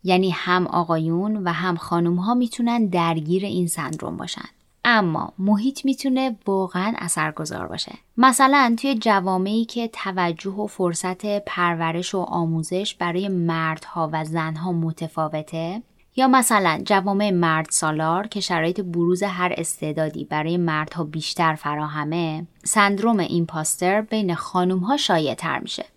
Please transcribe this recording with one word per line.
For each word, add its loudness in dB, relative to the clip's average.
یعنی 4
هم 0
آقایون 0
و -2
هم 0
خانوم‌ها 0
می‌تونن 2
درگیر 0
این 0
سندروم -6
باشن. -10
اما 0
محیط 0
می‌تونه 0
واقعاً 0
اثرگذار -4
باشه. -8
مثلاً 6
توی 2
جوامعی 2
که -6
توجه -2
و -6
فرصت -2
پرورش -2
و 0
آموزش -2
برای -2
مردها -2
و -2
زنها -4
متفاوته، -4
یا 4
مثلاً 4
جوامع 2
مرد 2
سالار 0
که -6
شرایط 0
بروز 2
هر 0
استعدادی -4
برای -2
مردها -2
بیشتر -2
فراهمه، -4
سندروم 2
ایمپاستر 0
بین 0
خانوم‌ها 0
شایع‌تر 0
می‌شه. -8